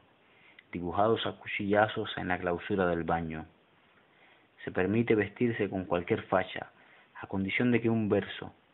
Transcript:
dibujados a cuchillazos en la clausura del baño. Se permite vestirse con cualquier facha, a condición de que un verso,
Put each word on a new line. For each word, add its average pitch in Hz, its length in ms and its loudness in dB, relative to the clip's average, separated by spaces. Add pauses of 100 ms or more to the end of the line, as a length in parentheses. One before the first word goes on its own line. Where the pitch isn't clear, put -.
(720)
dibujados 98 560 0
a 98 60 -4
cuchillazos 104 840 0
en 92 120 -6
la 90 100 0
clausura 92 480 0
del 85 160 2
baño. 80 440 -4 (1160)
Se - 60 -8
permite 110 460 2
vestirse 107 520 0
con 95 160 -4
cualquier 107 380 -2
facha, - 480 -2 (500)
a - 60 -10
condición 98 460 0
de 117 80 6
que 113 100 2
un 113 180 0
verso, - 460 -2 (200)